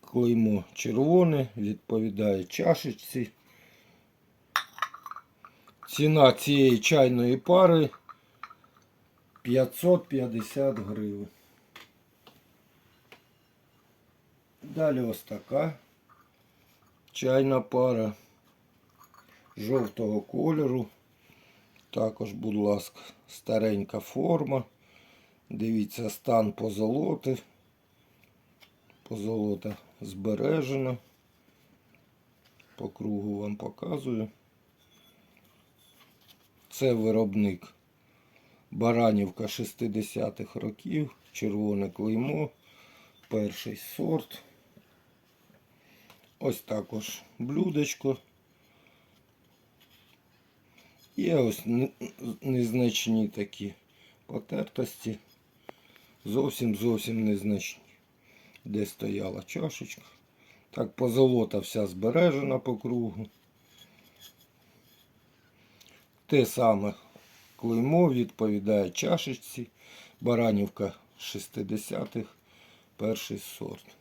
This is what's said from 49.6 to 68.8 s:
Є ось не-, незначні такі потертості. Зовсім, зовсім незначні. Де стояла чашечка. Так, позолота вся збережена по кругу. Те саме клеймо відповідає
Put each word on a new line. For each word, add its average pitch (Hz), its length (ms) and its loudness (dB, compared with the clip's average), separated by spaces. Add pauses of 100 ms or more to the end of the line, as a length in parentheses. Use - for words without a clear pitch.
Є 170 200 2
ось 113 300 2
не-, 123 240 2 (500)
незначні 117 880 0
такі 101 460 -10 (520)
потертості. - 920 -8 (1080)
Зовсім, 120 500 -2
зовсім 113 500 -2
незначні. 101 580 -2 (840)
Де 104 220 -4
стояла 98 560 -8
чашечка. - 600 -10 (680)
Так, 113 220 -6
позолота 123 640 2
вся 104 280 -4
збережена 135 720 0
по 123 180 -4
кругу. 113 500 -6 (3000)
Те 135 200 6
саме 104 480 2 (640)
клеймо 135 560 2
відповідає 104 800 0